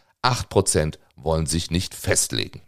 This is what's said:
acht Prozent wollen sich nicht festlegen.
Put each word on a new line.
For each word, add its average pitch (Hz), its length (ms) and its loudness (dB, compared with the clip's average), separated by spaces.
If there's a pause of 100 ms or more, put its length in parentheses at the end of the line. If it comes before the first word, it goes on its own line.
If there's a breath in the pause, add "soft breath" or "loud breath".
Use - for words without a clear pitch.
(220 soft breath)
acht 127 260 0
Prozent 78 500 2 (160)
wollen 80 320 0
sich 82 240 -2
nicht 90 240 -2
festlegen. - 720 -2